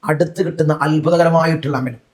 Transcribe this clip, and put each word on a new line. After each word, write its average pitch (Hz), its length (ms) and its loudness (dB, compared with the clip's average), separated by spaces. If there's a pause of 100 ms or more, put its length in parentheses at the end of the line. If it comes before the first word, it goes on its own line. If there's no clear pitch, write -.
അടുത്ത് 156 440 -2
കിട്ടുന്ന 160 260 -2 (140)
അത്ഭുതകരമായിട്ടുള്ള 160 960 2
അമല്. 123 160 -8 (160)